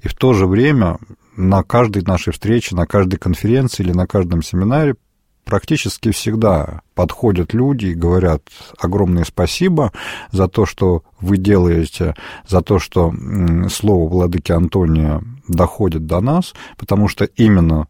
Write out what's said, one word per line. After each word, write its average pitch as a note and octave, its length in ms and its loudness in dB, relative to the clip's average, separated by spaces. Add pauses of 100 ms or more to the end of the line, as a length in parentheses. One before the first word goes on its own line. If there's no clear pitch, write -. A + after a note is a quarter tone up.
И - 40 -4
в - 60 -4
то B2+ 180 2
же F#2+ 160 4
время A2 520 2 (360)
на F#2+ 280 2
каждой G#2+ 400 0
нашей F2+ 280 -2
встрече, G#2+ 460 -2
на F2 80 0
каждой F#2+ 320 0
конференции A2 680 0
или F2+ 80 0
на F2+ 160 0
каждом F2 340 0
семинаре B2+ 540 0 (500)
практически A2 680 -2
всегда F#2 720 0 (120)
подходят F2+ 640 -2
люди B2 320 0
и E2+ 80 -2
говорят E2+ 480 0 (340)
огромное F2+ 460 0
спасибо D3+ 680 0 (400)
за F#2+ 160 2
то, G2 200 0
что F2+ 340 0 (180)
вы F#2+ 180 0
делаете, F2 760 2 (340)
за F2+ 140 2
то, G2+ 160 0
что, E2+ 320 0
м, F2 600 -2
слово F#2+ 380 0
«Владыки F2 440 0
Антония» D#2+ 720 0 (240)
доходит E2+ 580 -2
до F2 160 -2
нас, D#3 320 -2 (240)
потому G2+ 300 0
что - 180 -2
именно E2 640 2